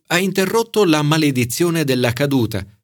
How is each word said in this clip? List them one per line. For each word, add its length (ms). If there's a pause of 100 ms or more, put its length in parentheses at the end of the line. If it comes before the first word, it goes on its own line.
ha 120
interrotto 680
la 160
maledizione 840
della 300
caduta, 500 (200)